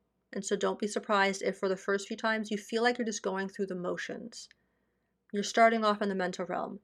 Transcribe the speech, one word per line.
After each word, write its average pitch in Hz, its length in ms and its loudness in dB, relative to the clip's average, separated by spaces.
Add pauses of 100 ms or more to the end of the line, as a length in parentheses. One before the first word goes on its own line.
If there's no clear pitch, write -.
(320)
and 196 120 -6
so 214 100 -2
don't 190 240 0
be 214 80 -2
surprised 196 560 2
if 185 160 -2
for 196 100 0
the 185 80 0
first 202 300 -2
few 214 100 -8
times 220 340 -2
you 214 60 -2
feel 220 260 -4
like 247 160 4
you're 247 60 -2
just 214 180 -4
going 190 260 -2
through 196 180 -4
the 185 80 -4
motions. 180 720 -6 (840)
You're 202 100 0
starting 226 420 6
off 208 160 4
in 202 80 0
the 196 60 -2
mental 180 320 -2
realm. 180 380 -4